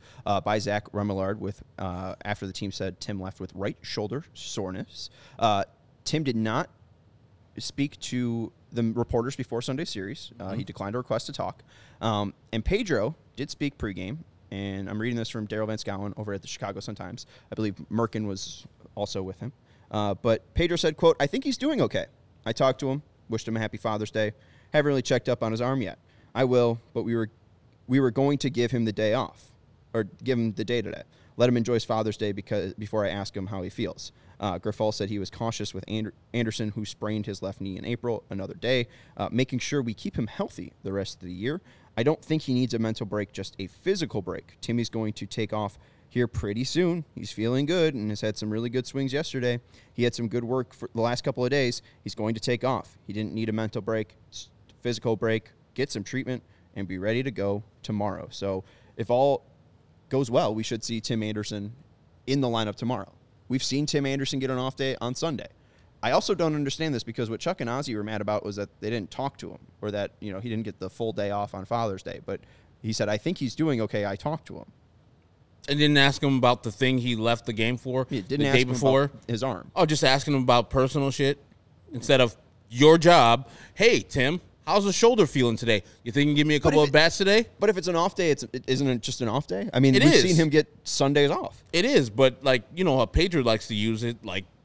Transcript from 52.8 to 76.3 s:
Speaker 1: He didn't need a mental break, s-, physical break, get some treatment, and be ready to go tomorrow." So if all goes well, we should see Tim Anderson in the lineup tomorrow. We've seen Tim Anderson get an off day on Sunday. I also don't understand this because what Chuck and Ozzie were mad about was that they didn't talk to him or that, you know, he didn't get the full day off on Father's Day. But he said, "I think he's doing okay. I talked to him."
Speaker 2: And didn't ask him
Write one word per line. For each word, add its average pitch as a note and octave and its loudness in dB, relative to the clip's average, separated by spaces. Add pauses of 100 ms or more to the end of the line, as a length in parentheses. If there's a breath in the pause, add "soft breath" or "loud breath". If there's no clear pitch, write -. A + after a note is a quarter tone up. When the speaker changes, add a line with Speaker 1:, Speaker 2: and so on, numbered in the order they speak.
Speaker 1:
He G2 -10
didn't G#2 -4
need A2 -2
a G#2+ -2
mental A2 -4
break, A2 -4 (160)
s-, - -16 (320)
physical A#2+ -2
break, A2 -2 (240)
get - -2
some G#2 -6
treatment, B2+ -6 (320 soft breath)
and G2 -8
be F2+ -6
ready A2+ 0
to C3+ -4
go G2+ -2 (180)
tomorrow." G2+ -4
So F#2+ -6 (340 soft breath)
if G#2 -6
all C3 4 (640)
goes C3+ 0
well, B2 2
we A2 -4
should A2 -6
see A2+ -4
Tim A2 -2
Anderson G#2+ -6 (540)
in C#3 2
the B2+ 2
lineup A2+ 0
tomorrow. A#2 -6 (380)
We've B2+ -2
seen C#3+ -2
Tim C#3+ 0
Anderson C3+ -2
get C3 -2
an C3 -2
off C3 -4
day C3+ -2
on B2 -4
Sunday. D#3+ -4 (560 soft breath)
I A#2 2
also G3 2
don't D#3+ 2
understand D3 -2
this A#2 -2
because A2+ -6
what A2+ -6
Chuck - -4
and A#2+ -4
Ozzie B2+ -4
were G#2+ -4
mad G#2+ -4
about G#2 -2
was G2+ -6
that G2+ -6 (120)
they G#2+ -4
didn't A2+ -4
talk C#3 -6
to - -12
him - -18 (220)
or G#2+ -6
that, G2+ -4
you G#2 -8
know, F#2+ -8
he A#2+ -8
didn't A2 -4
get G2+ -12
the F#2 -8
full A2+ -6
day G2+ -2
off G2+ -4
on F#2+ -10
Father's A2+ -4
Day. F#2 -12
But G2 -8 (400 soft breath)
he G#2+ -4
said, G#2+ -2
"I G#2+ 0
think E3+ -4
he's B2 -4
doing D3+ 0
okay. G#2 -2
I G2 -4
talked - -8
to - -14
him." - -16 (1040)
Speaker 2:
And C#3+ 0
didn't D3 6
ask C#3 6
him C3+ 4